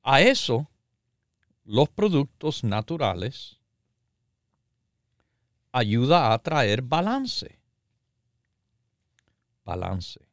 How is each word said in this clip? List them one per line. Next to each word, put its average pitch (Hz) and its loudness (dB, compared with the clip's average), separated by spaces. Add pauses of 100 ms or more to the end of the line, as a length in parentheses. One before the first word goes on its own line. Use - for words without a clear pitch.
a 139 6
eso 151 2 (960)
los 120 2
productos 156 -2
naturales 107 -4 (2000)
ayuda 123 2
a 113 2
traer 127 0
balance. 202 -4 (2000)
Balance. 90 -8 (120)